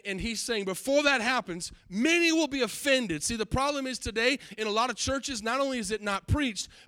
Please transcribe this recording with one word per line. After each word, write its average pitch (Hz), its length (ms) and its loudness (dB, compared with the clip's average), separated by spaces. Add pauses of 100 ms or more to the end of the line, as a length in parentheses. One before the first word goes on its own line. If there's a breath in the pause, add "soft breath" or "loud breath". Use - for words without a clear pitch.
and 190 160 -4
he's 220 200 -4
saying, 214 260 -2
"Before 269 380 2
that 269 180 4
happens, 208 500 -2 (160 loud breath)
many 320 440 4
will 320 160 4
be 269 120 -4
offended." 240 640 0
See, 233 140 -2
the 214 100 -2
problem 277 400 0
is 254 120 -6
today, 240 400 0 (200 loud breath)
in 220 80 -4
a 214 40 -2
lot 226 200 2
of 214 60 -8
churches, 262 460 -4
not 233 180 0
only 269 180 0
is 202 120 -4
it 214 120 -4
not 196 240 -4
preached, 262 420 0 (200 loud breath)